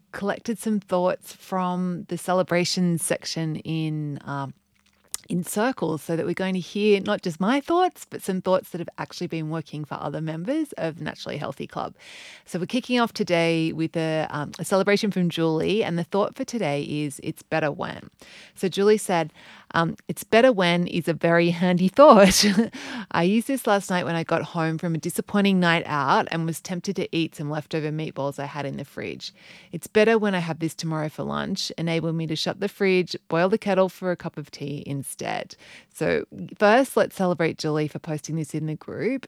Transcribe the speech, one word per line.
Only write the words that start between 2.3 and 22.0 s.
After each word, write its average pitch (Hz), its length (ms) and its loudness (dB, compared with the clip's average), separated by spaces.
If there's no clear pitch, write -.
section 160 600 -4
in, 156 680 -4
um, 139 280 -8
in 175 160 -4
Circles, 202 560 -2
so 170 160 -4
that 160 80 -2
we're 180 80 -2
going 190 220 -2
to 185 40 -2
hear 202 400 2
not 196 220 -2
just 165 180 -6
my 240 220 2
thoughts, 349 480 0
but - 120 -12
some 185 200 -4
thoughts - 300 0
that 175 80 -6
have 170 180 -8
actually 151 300 -8
been 160 220 -6
working 151 360 -8
for - 80 -10
other 156 260 -6
members 175 540 -4
of 165 260 -6
Naturally - 380 -8
Healthy - 300 -8
Club. - 280 -8
So - 160 -8
we're 170 60 -4
kicking 247 340 0
off 233 140 2
today 165 580 2
with 160 240 -4
a, 160 340 -2
um, 147 300 -6
a 165 60 -6
celebration 202 440 2
from 180 200 0
Julie, 165 560 0
and 170 120 -2
the 170 60 -2
thought - 320 -2
for 269 80 -8
today 147 400 -2
is, 147 400 -6
"It's - 200 -8
better 156 280 0
when." - 380 -10
So - 120 -2
Julie 202 300 4
said, 165 340 0
um, 165 200 2
"It's - 180 -10
better 240 260 6
when 175 360 2
is - 200 -2
a 170 60 2
very 170 360 4
handy 180 380 2
thought. 202 580 10